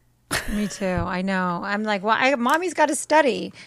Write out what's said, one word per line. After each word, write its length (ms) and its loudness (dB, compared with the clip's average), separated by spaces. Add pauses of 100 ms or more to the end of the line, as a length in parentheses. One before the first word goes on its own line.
(520)
Me 160 0
too. 180 -8
I 360 -2
know. 420 -2
I'm 180 -2
like, 220 -2
"Well, 120 2
I, 200 2
mommy's 380 0
gotta 200 4
study." 580 2 (140)